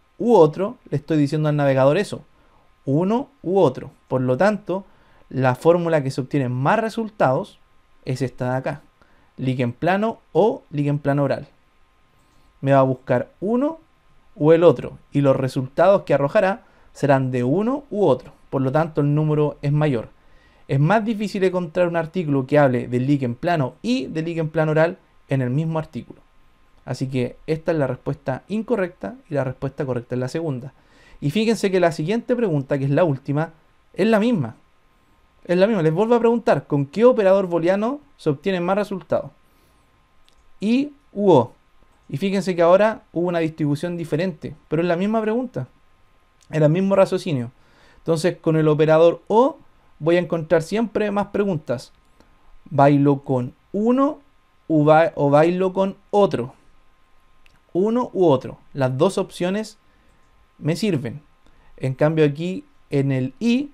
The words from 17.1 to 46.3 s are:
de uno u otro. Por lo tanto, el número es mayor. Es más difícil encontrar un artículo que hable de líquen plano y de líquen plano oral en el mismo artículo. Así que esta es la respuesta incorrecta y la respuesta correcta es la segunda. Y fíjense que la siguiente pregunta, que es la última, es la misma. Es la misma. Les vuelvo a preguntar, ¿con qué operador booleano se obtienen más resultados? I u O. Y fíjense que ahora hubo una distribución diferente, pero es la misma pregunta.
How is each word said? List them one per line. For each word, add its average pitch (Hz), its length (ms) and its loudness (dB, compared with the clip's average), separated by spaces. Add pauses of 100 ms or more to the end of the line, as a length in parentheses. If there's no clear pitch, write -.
de 127 120 -2
uno 214 480 -2
u 202 140 -2
otro. 131 280 0 (180)
Por 139 100 -4
lo 131 100 -2
tanto, 156 300 -2
el 147 140 0
número 151 480 0
es 143 100 -2
mayor. 147 380 -2 (580)
Es 135 100 0
más 196 260 2
difícil 208 380 -4
encontrar 180 460 0
un 170 80 -4
artículo 156 500 -2
que 147 120 2
hable 123 280 2
de 123 140 -2
líquen 131 340 -2
plano 156 460 -4
y 247 260 -4
de 160 160 -6
líquen 160 280 -6
plano 156 220 0
oral 165 260 2 (300)
en 135 120 -2
el 123 80 -2
mismo 160 300 -2
artículo. - 420 -12 (640)
Así 131 240 -6
que 127 280 -4 (100)
esta 160 260 -4
es 160 60 -2
la 135 80 0
respuesta 131 640 -8
incorrecta 202 640 -6 (160)
y 156 40 -8
la 131 100 -2
respuesta 139 420 -8
correcta 123 280 -6
es 123 40 -4
la 127 100 -4
segunda. 139 460 -8 (460)
Y 147 100 -4
fíjense 214 400 0
que 180 100 2
la 170 120 4
siguiente 220 440 -4
pregunta, 151 420 -2
que 135 60 -4
es 139 60 0
la 156 140 2
última, 147 500 -2 (400)
es 190 120 0
la 220 140 4
misma. 190 360 -2 (880)
Es 175 120 0
la 185 100 4
misma. 208 160 0
Les 156 120 2
vuelvo 226 200 2
a 233 60 2
preguntar, 233 460 0
¿con 143 180 0
qué 208 220 2
operador 196 400 4
booleano 196 540 -2 (180)
se - 100 -6
obtienen 175 360 -2
más 190 120 0
resultados? 185 540 -6 (1300)
I 254 320 0 (200)
u 202 180 2
O. 123 220 4 (560)
Y 139 100 -6
fíjense 190 360 -2
que 170 80 2
ahora 202 400 4 (100)
hubo 175 160 -2
una 175 100 -2
distribución 160 580 -4
diferente, 160 580 -6 (140)
pero 156 140 -2
es 175 60 0
la 170 80 0
misma 214 260 -2
pregunta. 220 460 -4 (800)